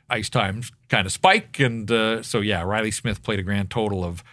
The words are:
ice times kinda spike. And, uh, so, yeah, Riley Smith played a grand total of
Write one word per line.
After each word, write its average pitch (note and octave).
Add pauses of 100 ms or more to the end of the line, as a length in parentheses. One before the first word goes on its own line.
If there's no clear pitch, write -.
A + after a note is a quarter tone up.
(100)
ice A2
times A2 (200)
kinda G2+
spike. -
And, A#2
uh, A2+
so, A2+
yeah, G2+
Riley G#2+
Smith G#2
played G#2+
a G2
grand G2
total G2+
of F2 (100)